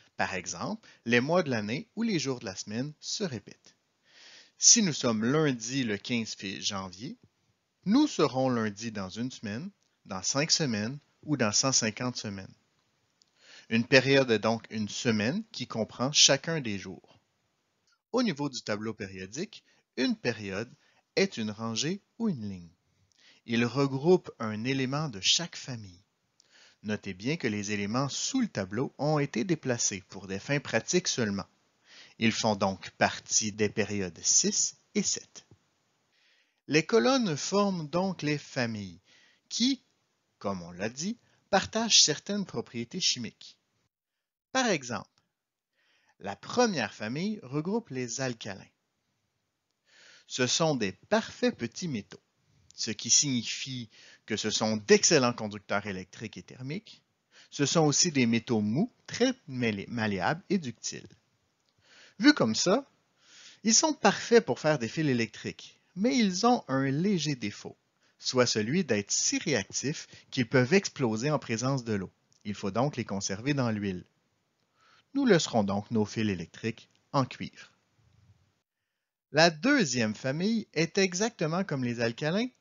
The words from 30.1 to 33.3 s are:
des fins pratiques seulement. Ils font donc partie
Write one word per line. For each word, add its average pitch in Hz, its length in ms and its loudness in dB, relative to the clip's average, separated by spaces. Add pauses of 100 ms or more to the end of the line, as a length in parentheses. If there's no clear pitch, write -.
des 95 140 -6
fins 143 200 -2
pratiques 143 480 0
seulement. 101 380 -2 (720)
Ils 113 140 2
font 107 240 2
donc 98 420 -2
partie - 540 0